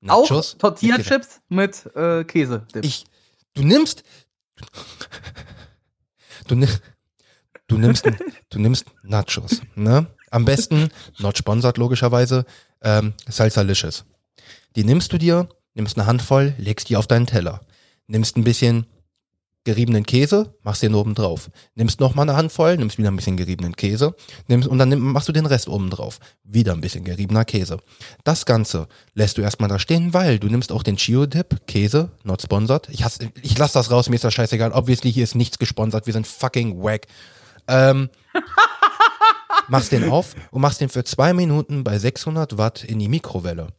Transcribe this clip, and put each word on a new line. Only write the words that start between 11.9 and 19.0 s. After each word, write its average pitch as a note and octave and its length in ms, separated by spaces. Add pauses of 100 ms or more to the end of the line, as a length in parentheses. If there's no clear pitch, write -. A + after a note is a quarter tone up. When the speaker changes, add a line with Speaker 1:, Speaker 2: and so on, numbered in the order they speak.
Speaker 2:
ähm, G#2+ 320 (140)
Salsalicious. G2 800 (680)
Die G#2+ 80
nimmst C3+ 300
du F3+ 40
dir, E3+ 300 (280)
nimmst G#2+ 220
eine G2+ 100
Handvoll, C3+ 500
legst G#2+ 320
die A#2 80
auf G#2+ 100
deinen A#2 200
Teller. F#2+ 340 (460)
Nimmst A2 300
ein A#2 60
bisschen A#2 420 (800)